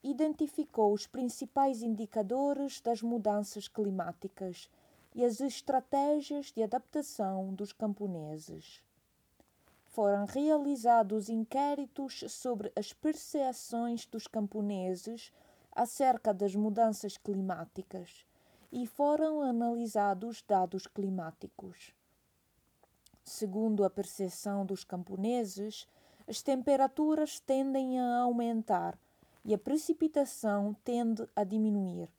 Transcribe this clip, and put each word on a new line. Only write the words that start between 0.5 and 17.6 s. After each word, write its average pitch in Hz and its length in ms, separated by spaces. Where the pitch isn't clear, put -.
os 208 140
principais 262 720
indicadores 240 1000
das 233 200
mudanças 208 680
climáticas 190 1000
e 233 80
as 233 160
estratégias 277 1120
de - 100
adaptação 202 920
dos 202 180
camponeses. 165 1120
Foram 202 400
realizados 240 1040
inquéritos 269 960
sobre 220 480
as 208 160
percepções 247 1120
dos - 220
camponeses 202 1040
acerca 247 600
das 190 220
mudanças 208 640
climáticas 185 1080